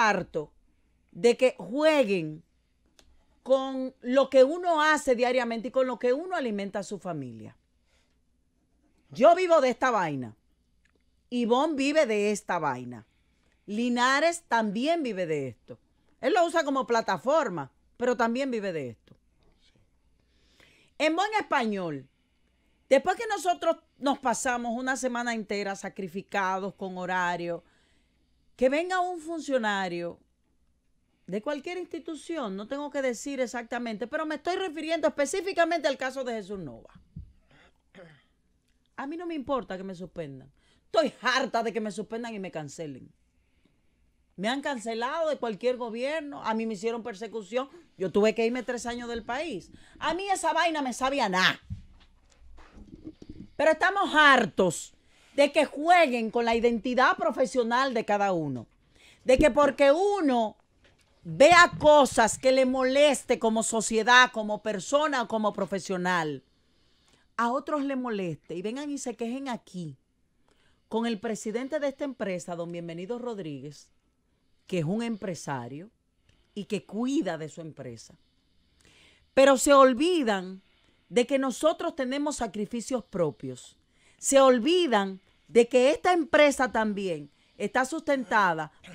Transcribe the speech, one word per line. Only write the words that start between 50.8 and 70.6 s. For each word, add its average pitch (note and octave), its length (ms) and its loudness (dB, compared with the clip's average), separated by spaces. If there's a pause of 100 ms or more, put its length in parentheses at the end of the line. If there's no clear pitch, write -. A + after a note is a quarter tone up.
me B3+ 120 -4
sabe C4+ 280 -2
a G#3+ 80 0
nada. F#3 300 2 (2000)
Pero D#4 160 2
estamos F4 440 0
hartos A#3 800 4 (420)
de C#4+ 160 4
que D4 140 2
jueguen C#4+ 640 2
con A#3+ 140 0
la A#3 100 2
identidad A#3+ 640 2
profesional C4 760 0
de A3+ 120 -2
cada G3+ 280 2
uno. C#3+ 340 -4 (560)
De B3+ 140 6
que D4 140 6
porque C#4+ 400 4
uno D4+ 680 2 (640)
vea D#4 560 8
cosas C#4 580 6
que C4 140 2
le C4 140 4
moleste C4 720 2
como A3 240 2
sociedad, A3+ 680 4
como G#3+ 300 -4
persona C4+ 640 0
o G3 40 -12
como G#3+ 260 -2
profesional, F3+ 920 -4 (920)
a A#3 140 0
otros C#4+ 320 -4
le C#4 120 -4
moleste G3 600 -6
y F3 60 -10
vengan B3+ 300 -8
y C#4 60 -6
se B3 180 -10
quejen B3 320 -8
aquí F3+ 500 -10 (920)